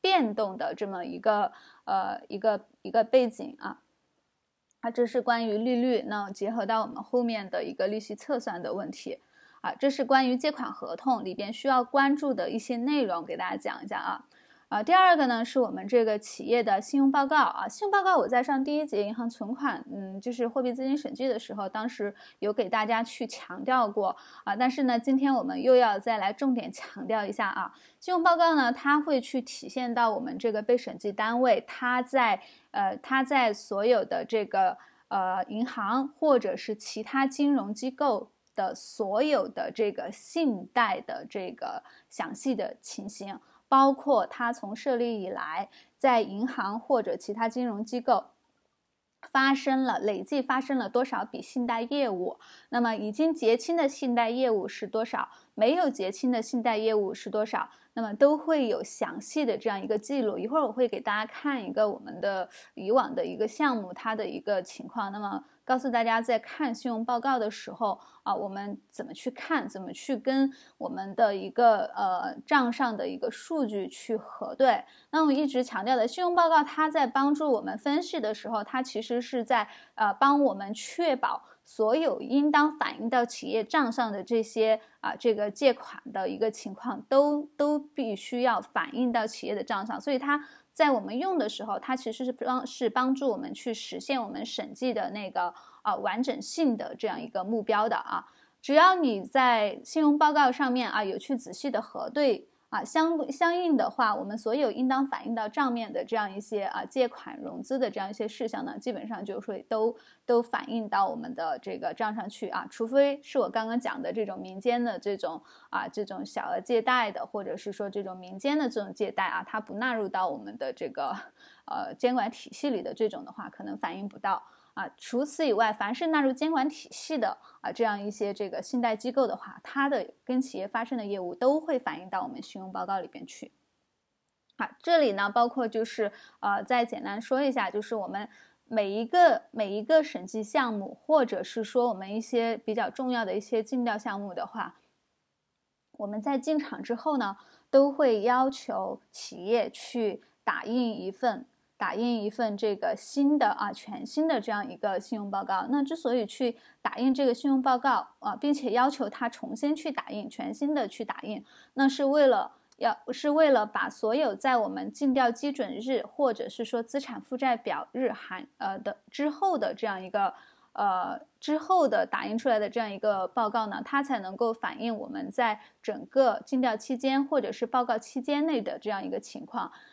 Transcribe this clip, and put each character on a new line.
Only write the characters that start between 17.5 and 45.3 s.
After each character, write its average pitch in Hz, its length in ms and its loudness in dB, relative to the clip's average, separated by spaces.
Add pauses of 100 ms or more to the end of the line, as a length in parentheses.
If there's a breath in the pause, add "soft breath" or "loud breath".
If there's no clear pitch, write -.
信 415 180 -6
用 403 40 0
报 392 120 4
告 370 140 6
我 214 100 4
在 247 160 2
上 269 220 0
第 294 120 -2
一 302 80 0
节 294 200 -2
银 208 100 -6
行 233 160 -4
存 220 240 -6
款， 269 300 -4 (100)
嗯， 196 260 -10
就 247 120 -6
是 254 160 -2
货 240 120 -2
币 247 120 0
资 254 100 -6
金 269 160 0
审 294 160 -8
计 262 140 -2
的 226 100 0
时 - 160 -10
候， 202 140 -6
当 220 200 -4
时 202 240 -6 (280 loud breath)
有 202 120 0
给 214 160 0
大 226 160 2
家 226 160 2
去 233 280 -6
强 - 360 -12
调 254 240 4
过 202 280 0 (260 loud breath)
啊。 202 140 -2
但 247 120 4
是 262 140 0
呢， 247 160 4
今 262 180 4
天 269 160 6
我 240 120 4
们 269 180 -4
又 254 140 8
要 226 240 6
再 220 180 0
来 196 140 0
重 269 200 2
点 220 200 -2
强 - 340 -12
调 214 180 0
一 196 60 -4
下 208 160 -2
啊。 - 260 -4 (280 soft breath)
信 - 120 -2
用 339 120 4
报 349 120 8
告 330 200 6
呢， 247 160 6
它 285 280 4
会 294 200 2
去 247 200 -4
体 - 280 -10
现 247 260 -4
到 233 160 4
我 208 80 0
们 - 180 -6
这 226 140 0
个 214 100 0
被 240 160 4
审 185 220 -4
计 202 140 -4
单 226 280 0
位， 240 240 6
它 247 380 0
在， 240 400 2 (300 loud breath)
呃， 196 240 0
它 269 260 0
在 254 320 4
所 202 300 -4
有 226 200 6
的 170 240 -4
这 220 160 0
个， 190 320 2 (300 loud breath)
呃， 185 380 0
银 214 200 -4
行 254 440 0
或 294 320 4
者 196 160 -2
是 214 180 -6
其 214 300 -10
他 269 200 0
金 285 300 4
融 208 180 0
机 247 160 -4
构 262 440 0 (240)
的 185 180 -2
所 208 480 -2
有 277 240 2
的 - 260 -6
这 - 200 0
个 - 180 -8
信 220 640 -2
贷 226 280 2
的 - 300 -8
这 185 220 -8
个 - 320 -10 (260 loud breath)
详 - 240 -8
细 254 220 -2
的 196 240 -4
情 - 280 -12
形， 196 300 -12 (300 soft breath)
包 269 240 8
括 269 320 4
它 240 280 -2
从 196 240 -8
设 269 180 0
立 233 260 0
以 185 80 -6
来， 170 400 -6 (300 soft breath)